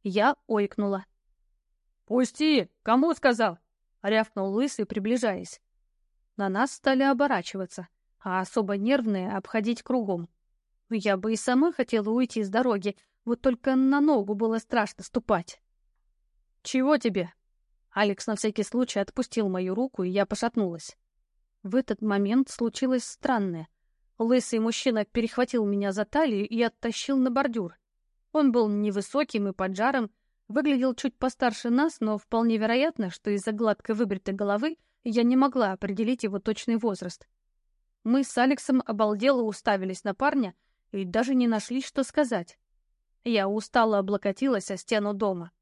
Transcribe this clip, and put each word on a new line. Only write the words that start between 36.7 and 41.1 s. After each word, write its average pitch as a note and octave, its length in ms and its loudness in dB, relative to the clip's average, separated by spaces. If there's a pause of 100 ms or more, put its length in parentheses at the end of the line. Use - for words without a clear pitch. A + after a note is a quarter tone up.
возраст. G3+ 500 -6 (760)
Мы B3+ 180 2
с - 140 -4
Алексом C4 480 2
обалдело A3 560 2
уставились G3 640 -2
на G3 100 -4
парня C4+ 400 0 (360)
и G3 120 -6
даже A3+ 320 0